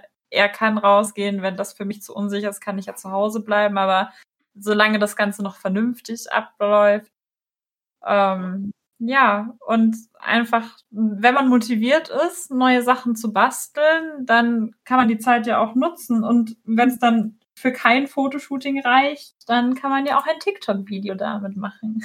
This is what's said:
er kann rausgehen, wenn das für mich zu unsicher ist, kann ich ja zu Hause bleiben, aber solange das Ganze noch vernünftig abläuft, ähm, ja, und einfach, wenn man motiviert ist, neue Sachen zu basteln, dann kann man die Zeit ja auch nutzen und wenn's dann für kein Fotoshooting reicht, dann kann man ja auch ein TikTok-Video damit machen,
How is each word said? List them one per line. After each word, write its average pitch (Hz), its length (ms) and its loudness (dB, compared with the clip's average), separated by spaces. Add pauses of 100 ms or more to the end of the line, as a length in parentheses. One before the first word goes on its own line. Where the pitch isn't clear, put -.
(300)
er 202 180 2
kann 214 300 -2
rausgehen, 202 640 2
wenn 190 140 -4
das 196 160 -8
für - 120 -10
mich 202 180 -8
zu - 120 -18
unsicher 202 360 -4
ist, 196 100 -12
kann 196 180 -8
ich 190 80 -10
ja - 80 -14
zu - 160 -14
Hause 214 300 -2
bleiben, 208 380 0
aber 190 340 0 (440)
solange 214 440 2
das 208 160 -2
Ganze 208 260 -2
noch 196 140 -8
vernünftig 226 760 -4
abläuft, 208 800 2 (920)
ähm, 196 680 -2 (280)
ja, 233 560 2 (120)
und 226 300 2 (240)
einfach, 233 580 -2 (120)
wenn 214 440 2
man 269 140 2
motiviert 247 600 2 (200)
ist, - 240 -10
neue 254 300 2
Sachen 247 340 0
zu 226 160 -6
basteln, 294 960 0
dann 233 580 2
kann 254 140 2
man 247 100 4
die 226 100 0
Zeit 233 280 2
ja 226 120 2
auch 220 160 0
nutzen 254 480 0
und 233 420 0
wenn's 240 360 2
dann 226 380 2 (180)
für 254 160 -2
kein 254 340 2
Fotoshooting 277 760 -4
reicht, 269 520 0 (140)
dann 240 260 2
kann 269 160 -4
man 269 160 0
ja 285 120 -2
auch 269 80 -6
ein 311 120 -2
TikTok-Video 202 800 -6
damit 202 400 -8
machen, 208 480 -8